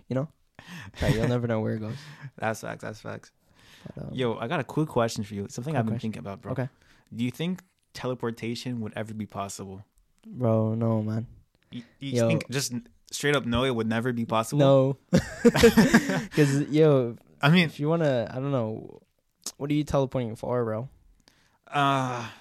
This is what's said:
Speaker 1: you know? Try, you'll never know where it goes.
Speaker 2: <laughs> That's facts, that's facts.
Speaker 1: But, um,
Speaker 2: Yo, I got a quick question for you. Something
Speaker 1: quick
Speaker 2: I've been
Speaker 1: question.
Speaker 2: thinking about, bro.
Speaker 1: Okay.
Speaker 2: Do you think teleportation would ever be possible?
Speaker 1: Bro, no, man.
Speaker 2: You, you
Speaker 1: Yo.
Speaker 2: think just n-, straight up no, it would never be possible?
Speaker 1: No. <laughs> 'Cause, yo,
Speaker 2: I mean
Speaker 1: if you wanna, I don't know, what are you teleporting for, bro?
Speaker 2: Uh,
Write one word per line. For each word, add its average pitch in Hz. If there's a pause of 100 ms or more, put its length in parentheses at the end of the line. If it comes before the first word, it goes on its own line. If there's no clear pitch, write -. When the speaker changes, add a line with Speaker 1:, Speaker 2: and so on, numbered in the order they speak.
Speaker 1:
you -
know? 135 (720)
Try, 127
you'll 113
never 120
know 113
where 113
it 110
goes. 110 (220)
Speaker 2:
<laughs> -
That's 110
facts, 110
that's 107
facts. 107 (640)
Speaker 1:
But, 139
um, -
Speaker 2:
Yo, 120
I 117
got 156
a 127
quick 151
question 117
for 104
you. 101
Something 131
Speaker 1:
quick 135
Speaker 2:
I've 113
been 107
Speaker 1:
question. 113
Speaker 2:
thinking 104
about, 98
bro. 101
Speaker 1:
Okay. 127 (460)
Speaker 2:
Do 113
you 123
think 175 (320)
teleportation 120
would 104
ever 110
be 107
possible? 98 (400)
Speaker 1:
Bro, 113
no, 113
man. 110 (440)
Speaker 2:
You, 120 (160)
you 139
Speaker 1:
Yo. 120
Speaker 2:
think 147
just 127
n-, 120 (240)
straight 147
up 117
no, 120
it 131
would 110
never 113
be 117
possible? 117 (520)
Speaker 1:
No. -
<laughs> - (1120)
'Cause, 143
yo, 135 (260)
Speaker 2:
I 143
mean 175
Speaker 1:
if -
you 147
wanna, 143
I -
don't 139
know, 110 (560)
what 143
are 147
you 151
teleporting 127
for, 123
bro? 110 (840)
Speaker 2:
Uh, 131 (160)